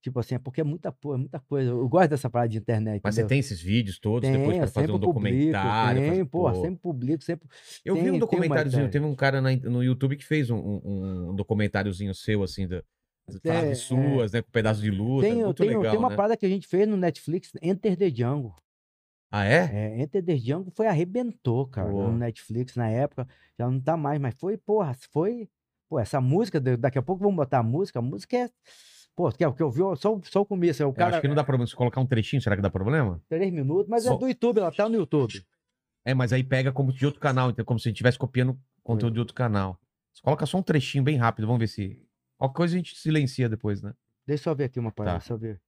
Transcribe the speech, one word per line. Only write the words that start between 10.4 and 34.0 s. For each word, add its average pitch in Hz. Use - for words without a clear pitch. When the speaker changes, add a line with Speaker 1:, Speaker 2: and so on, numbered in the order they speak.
Speaker 2:
um, 117
um, 95
um 95
documentáriozinho 101
seu, 104
assim, 92
da, 90
das 98
Speaker 1:
É, 92
Speaker 2:
frases 165
Speaker 1:
é. 139
Speaker 2:
suas, 127
né, 117
com -
pedaço 110
de 107
luta, 120
Speaker 1:
Tem, 233
Speaker 2:
muito 180
Speaker 1:
tem, 202
Speaker 2:
legal, 214
Speaker 1:
tem 214
uma 240
Speaker 2:
né? 202
Speaker 1:
parada 208
que 208
a -
gente 190
fez 196
no 214
Netflix, 180
Enter 185
the 185
Jungle. 120
Speaker 2:
Ah, 104
é? 156
Speaker 1:
É, 120
Enter 151
the 170
Jungle 147
foi, 220
arrebentou, 175
cara, 101
Speaker 2:
Pô. 98
Speaker 1:
no 113
Netflix 117
na 117
época, 127
já 120
não 131
tá 156
mais, 147
mas 127
foi, 196
porra, 202
foi, 214
pô, 156
essa 127
música, 160
da-, 127
daqui 135
a 127
pouco 180
vamos 202
botar 139
a 120
música, 135
a 117
música 180
é, 247
pô, 165
que -
é 160
o -
que -
eu 156
vi, 131
só, 208
só -
o 202
começo, 170
é 147
o 135
Speaker 2:
Eu -
Speaker 1:
cara 175
Speaker 2:
acho 160
que 143
não 143
dá 147
problema, 131
se -
colocar 123
um 127
trechinho, 120
será 101
que 101
dá 98
problema? 101
Speaker 1:
Três 180
minutos, 165
mas 233